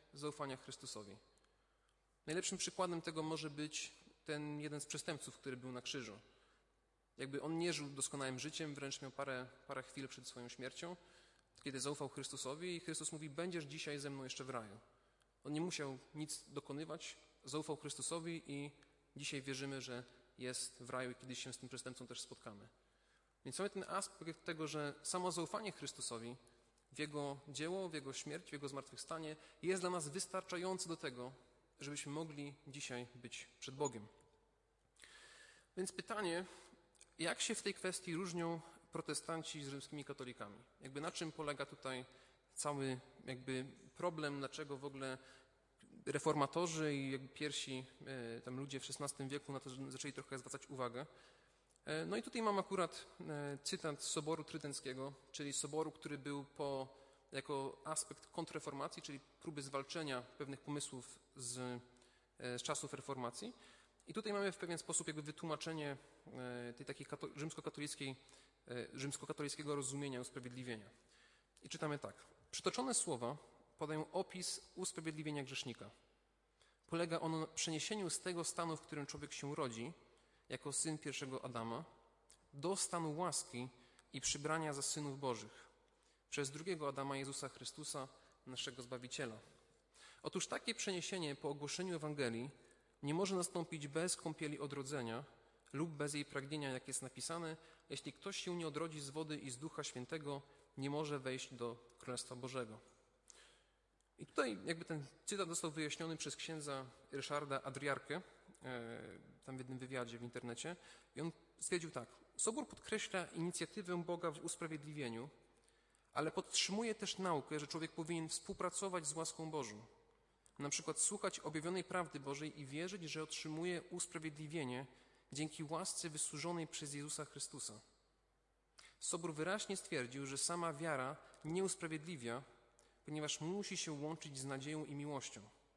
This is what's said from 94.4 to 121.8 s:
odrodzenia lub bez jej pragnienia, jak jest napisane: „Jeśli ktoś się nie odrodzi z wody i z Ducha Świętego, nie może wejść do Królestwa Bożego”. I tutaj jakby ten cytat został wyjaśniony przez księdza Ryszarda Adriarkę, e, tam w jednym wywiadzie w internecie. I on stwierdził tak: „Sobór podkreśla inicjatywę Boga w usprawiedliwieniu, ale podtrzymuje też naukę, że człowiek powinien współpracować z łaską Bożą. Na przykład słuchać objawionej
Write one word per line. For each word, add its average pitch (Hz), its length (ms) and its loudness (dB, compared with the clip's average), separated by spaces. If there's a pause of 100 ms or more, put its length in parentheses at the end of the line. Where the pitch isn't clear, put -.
odrodzenia 135 640 0 (480)
lub 160 180 2
bez 147 240 2
jej 147 100 2
pragnienia, 143 460 0
jak 127 180 0
jest 135 140 0
napisane: 160 540 -2 (340)
„Jeśli 127 220 -2
ktoś - 240 -2
się 180 200 2
nie 165 120 4
odrodzi 151 320 0
z 139 100 -4
wody 151 280 0
i 135 120 -4
z 120 80 -4
Ducha 151 260 -2
Świętego, 139 580 -2 (340)
nie 139 140 2
może 147 280 4
wejść 131 360 0
do 120 440 -4
Królestwa 123 380 -2
Bożego”. 123 440 -2 (1400)
I - 80 -8
tutaj 240 380 2
jakby 165 200 2
ten 151 220 -2 (180)
cytat 196 240 0
został 165 220 2
wyjaśniony 156 460 0
przez 147 200 -2
księdza 143 500 -2 (260)
Ryszarda 139 500 2
Adriarkę, 139 600 0 (400)
e, 120 380 -4 (440)
tam 131 120 -6
w - 20 -6
jednym 131 200 -4
wywiadzie 123 400 -2
w 120 40 -6
internecie. 123 540 -4 (400)
I 131 40 -2
on 165 120 2 (280)
stwierdził 170 300 2
tak: 123 180 -4 (280)
„Sobór 247 320 4
podkreśla - 580 2
inicjatywę 175 800 2
Boga 170 260 4
w 147 140 -4
usprawiedliwieniu, 147 840 0 (840)
ale 156 180 4
podtrzymuje 214 640 4
też - 240 -2
naukę, 156 420 4
że 147 60 -2
człowiek 160 260 -2
powinien 165 360 0
współpracować 185 800 0
z 151 60 2
łaską 160 380 -2
Bożą. 113 360 -2 (720)
Na 143 100 2
przykład 156 320 2
słuchać - 400 4
objawionej 160 440 2